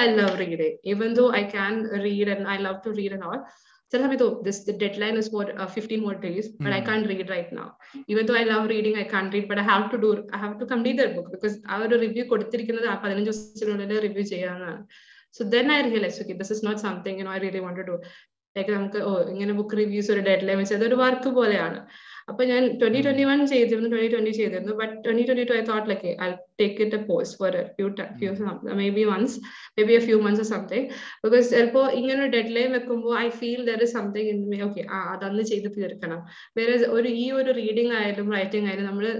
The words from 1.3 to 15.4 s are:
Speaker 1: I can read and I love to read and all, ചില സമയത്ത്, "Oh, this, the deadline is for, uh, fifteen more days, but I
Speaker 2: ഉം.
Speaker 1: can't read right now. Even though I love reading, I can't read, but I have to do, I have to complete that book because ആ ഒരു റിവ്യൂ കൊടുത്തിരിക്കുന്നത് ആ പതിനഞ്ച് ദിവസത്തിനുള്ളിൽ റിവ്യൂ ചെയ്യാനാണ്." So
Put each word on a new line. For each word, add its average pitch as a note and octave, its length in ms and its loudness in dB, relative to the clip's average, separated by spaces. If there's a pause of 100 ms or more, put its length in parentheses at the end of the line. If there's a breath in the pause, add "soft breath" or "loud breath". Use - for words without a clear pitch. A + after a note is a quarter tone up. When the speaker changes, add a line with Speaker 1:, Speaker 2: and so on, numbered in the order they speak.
Speaker 1:
I G3+ 40 0 (120)
can G3+ 180 -2 (320)
read G3+ 280 0
and G3 80 -4 (120)
I G3 120 -2
love F#3+ 200 -6
to A3 40 -4 (100)
read G3 160 -4
and F#3 120 -10
all, A#3 100 -6 (520 loud breath)
ചില B3 140 2
സമയത്ത്, B3+ 220 4
"Oh, F#3+ 80 0 (100)
this, G3 120 -2 (100)
the G#3 60 0 (100)
deadline G#3 380 -2
is G#3+ 120 -2
for, G3+ 100 0 (180)
uh, F#3+ 120 -6
fifteen A3 320 -4
more G3 100 -4 (120)
days, F#3 180 -4 (160)
but G3+ 160 -2
I - 40 -2
Speaker 2:
ഉം. - 60 -6
Speaker 1:
can't A3 220 0
read F#3 240 -4
right E3+ 240 -6
now. - 100 -12 (440 loud breath)
Even A3 160 2
though A#3+ 140 4
I A#3 100 2
love G#3+ 200 2
reading, G#3+ 300 0
I F#3+ 100 -4
can't F#3+ 240 -2
read, G3+ 160 0
but G3 120 -2
I - 80 -2
have G#3 220 4
to B3 120 0
do, G#3+ 40 6 (260)
I G3+ 80 -6
have G#3 180 -6
to B3+ 100 -8
complete B3 300 0
that G#3+ 160 2
book E3+ 180 -8
because G#3 200 -4 (180)
ആ G3 120 -2
ഒരു A#3 200 4
റിവ്യൂ A3+ 260 -2
കൊടുത്തിരിക്കുന്നത് A3+ 640 -2
ആ - 100 -4
പതിനഞ്ച് G3+ 260 0
ദിവസത്തിനുള്ളിൽ G#3 800 -4
റിവ്യൂ G3+ 240 -2
ചെയ്യാനാണ്." F3+ 480 -8 (580 soft breath)
So A#3+ 60 -4 (120)